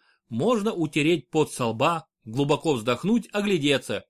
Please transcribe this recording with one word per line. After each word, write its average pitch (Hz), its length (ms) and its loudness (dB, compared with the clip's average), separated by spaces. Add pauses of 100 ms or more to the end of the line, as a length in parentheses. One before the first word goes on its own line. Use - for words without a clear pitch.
(280)
Можно 202 440 0
утереть 160 580 0
пот 151 220 2
со 123 140 -4
лба, 143 400 0 (180)
глубоко 143 500 0
вздохнуть, 127 580 0
оглядеться. 143 760 0